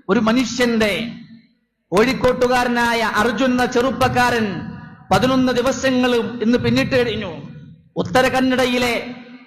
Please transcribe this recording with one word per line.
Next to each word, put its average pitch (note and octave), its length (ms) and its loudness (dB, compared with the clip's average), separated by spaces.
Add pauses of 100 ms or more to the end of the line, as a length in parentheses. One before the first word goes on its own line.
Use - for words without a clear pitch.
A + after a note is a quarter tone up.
ഒരു G3+ 100 2
മനുഷ്യന്റെ, A3+ 920 0 (800)
കോഴിക്കോട്ടുകാരനായ B3 1080 2
അർജുൻ A3 440 0
എന്ന B3 200 2
ചെറുപ്പക്കാരൻ A#3+ 960 0 (500)
പതിനൊന്ന് B3+ 420 2
ദിവസങ്ങളും B3 920 0
ഇന്ന് A#3 140 4
പിന്നിട്ട് A#3+ 480 0
കഴിഞ്ഞു. G#3 280 -6 (640)
ഉത്തര C4 320 2
കന്നഡയിലെ B3 880 0 (320)